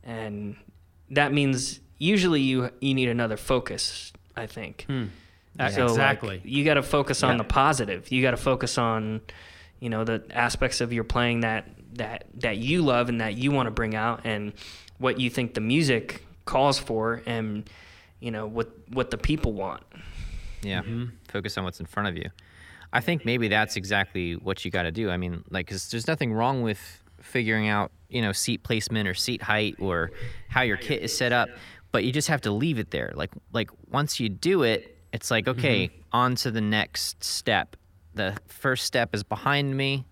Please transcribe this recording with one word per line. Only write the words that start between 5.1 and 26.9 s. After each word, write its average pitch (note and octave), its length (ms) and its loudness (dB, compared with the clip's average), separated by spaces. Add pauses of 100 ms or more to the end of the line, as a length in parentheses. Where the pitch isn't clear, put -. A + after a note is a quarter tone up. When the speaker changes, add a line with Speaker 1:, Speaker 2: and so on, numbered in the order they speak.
Speaker 3:
Yeah. C3 80 0
Speaker 2:
Uh, - 40 0
Speaker 1:
So, G2+ 160 0
like, A#2+ 40 4
Speaker 2:
exactly. A#2 540 2
Speaker 1:
you C#3 220 0
gotta C#3+ 160 6
focus C#3+ 400 2
on B2+ 100 6
Speaker 2:
Yeah. A#2+ 60 2
Speaker 1:
the A2 60 0
positive. B2+ 680 2
You B2+ 80 4
gotta B2+ 160 4
focus B2+ 400 0
on, A2 460 0 (580)
you A#2+ 80 -6
know, A2 160 0
the A2+ 260 -2
aspects A#2+ 520 0
of A#2+ 100 -2
your A2+ 120 0
playing A#2+ 360 2
that, A2 260 -2 (280)
that, A2+ 400 -8
that A2+ 240 -2
you D3+ 240 0
love B2 260 4
and A#2 140 0
that G#2+ 160 -2
you C3 120 0
wanna B2+ 200 2
bring A2 240 -2
out, A2 300 0
and G#2 280 -4 (460)
what B2+ 200 0
you B2 120 0
think A#2+ 240 -2
the A2 80 -2
music C3 600 2 (200)
calls C3+ 340 4
for, A2+ 460 -2
and, A2 440 -4 (520)
you A#2+ 100 -8
know, A2 160 -6
what, A2+ 240 -4 (220)
what B2+ 180 -2
the A2+ 80 -6
people C#3 360 0
want. F#2+ 280 -6 (800)
Speaker 3:
Yeah. F#2+ 200 -2
Speaker 2:
Mm-hmm. A#2 240 -6 (220)
Speaker 3:
Focus G#2 280 -6
on F#2+ 80 -4
what's F2+ 160 -8
in F2 60 -8
front G#2 240 -2
of E2 80 -8
you. - 120 -8 (640)
I B2+ 60 6
think E3+ 240 -2
maybe A#2 240 2
that's G#2+ 280 2
exactly F#2+ 580 0
what F#2 320 -4
you F2 40 -4
gotta E2+ 220 -2
do. G#2+ 180 -2
I F2+ 60 0
mean, F2 320 -4
like, - 180 -4
'cause F#2+ 240 -8
there's A#2 160 -6
nothing D3+ 240 0
wrong B2 300 2
with - 420 -4 (200)